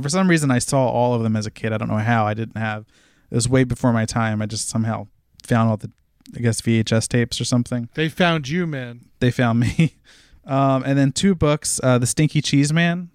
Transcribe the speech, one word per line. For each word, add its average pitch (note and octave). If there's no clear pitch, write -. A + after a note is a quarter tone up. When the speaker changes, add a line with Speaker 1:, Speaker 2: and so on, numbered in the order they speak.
Speaker 1:
for C#3
some F#3
reason, D3+
I B2
saw C3
all A#2+
of A#2
them A2
as G#2+
a G#2+
kid. A2
I G#2+
don't A2
know G#2+
how. A2
I G#2+
didn't A2+
have, G#2+
it -
was A#2
way C3
before B2+
my A2
time. A2
I G#2+
just G#2+
somehow A2
found A2+
all G#2+
the, -
I -
guess, A#2
V A2+
H A2+
S A2+
tapes A#2+
or B2
something. A#2+
Speaker 2:
They D#3+
found D#3+
you, F3
man. B2
Speaker 1:
They B2
found A#2
me. A#2
<laughs> -
Um, C3+
and C#3
then C#3
two G3
books, D3+
uh, B2+
The B2
Stinky D#3
Cheese C#3+
Man, E3+